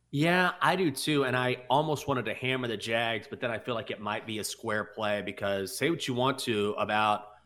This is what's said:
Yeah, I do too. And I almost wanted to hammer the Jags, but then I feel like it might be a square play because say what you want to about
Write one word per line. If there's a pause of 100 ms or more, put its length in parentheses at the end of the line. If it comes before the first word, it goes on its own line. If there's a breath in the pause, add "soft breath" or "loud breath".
(100)
Yeah, (100)
I
do
too.
And
I (100)
almost
wanted
to
hammer
the
Jags,
but
then
I
feel
like
it
might
be
a
square
play
because
say
what
you
want
to
about (200)